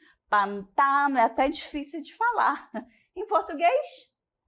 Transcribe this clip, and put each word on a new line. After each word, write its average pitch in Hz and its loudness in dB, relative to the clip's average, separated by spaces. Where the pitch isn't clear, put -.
Pantano 262 2
é 240 6
até 262 2
difícil 294 -8
de - -16
falar. - 0
<laughs> - -16
Em 392 -8
português, 392 0